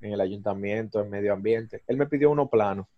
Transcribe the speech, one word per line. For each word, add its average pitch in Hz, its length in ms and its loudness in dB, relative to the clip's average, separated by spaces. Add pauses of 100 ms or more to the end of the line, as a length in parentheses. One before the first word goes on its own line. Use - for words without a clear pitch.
en 104 120 -6
el 101 80 0
ayuntamiento, 101 800 -2
en 104 80 -4
medio 101 240 -2
ambiente. 110 540 -2
Él 127 100 0
me 143 100 0
pidió 147 240 4
uno 143 180 2
plano 101 480 2